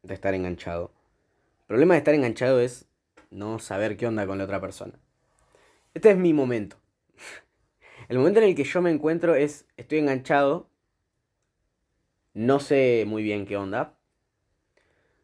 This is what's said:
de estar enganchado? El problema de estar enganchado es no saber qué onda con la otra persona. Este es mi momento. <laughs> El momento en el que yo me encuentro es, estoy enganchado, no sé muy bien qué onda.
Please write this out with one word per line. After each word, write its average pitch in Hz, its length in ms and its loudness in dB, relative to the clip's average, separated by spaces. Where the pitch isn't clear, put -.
de 92 100 -12
estar 95 200 -4
enganchado? 90 580 -6
El - 60 -20
problema 156 260 4
de 156 60 4
estar 151 140 2
enganchado 127 460 0
es 123 260 -4
no 107 280 -10
saber 104 360 -4
qué 117 120 -6
onda 107 200 -4
con 98 100 -8
la 98 60 -6
otra 98 160 -6
persona. 95 400 -14
Este 208 180 6
es 190 60 4
mi 175 160 4
momento. 123 420 -2
<laughs> - 920 -20
El 120 80 -2
momento 190 240 4
en 214 60 6
el 180 80 4
que 139 100 -2
yo 180 160 -2
me 180 100 2
encuentro 165 440 0
es, 143 300 -2
estoy 147 220 -4
enganchado, 143 720 0
no 123 260 2
sé 127 480 2
muy 107 160 -4
bien 104 220 -4
qué 98 100 -8
onda. 101 420 -6